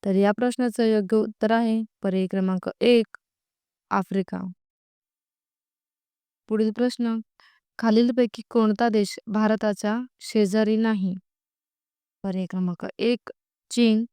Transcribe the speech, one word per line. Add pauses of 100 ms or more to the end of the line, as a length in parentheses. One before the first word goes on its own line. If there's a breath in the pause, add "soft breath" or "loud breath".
तर
या
प्रश्नाचं
योग्य
उत्तर
आहे (180)
पर्याय
क्रमांक (120)
एक, (720)
आफ्रिका. (2000)
पुढील
प्रश्न, (600 soft breath)
खालीलपैकी
कोणता
देश
भारताचा (180)
शेजारी
नाही? (1080)
पर्याय
क्रमांक (120)
एक, (380)
चीन.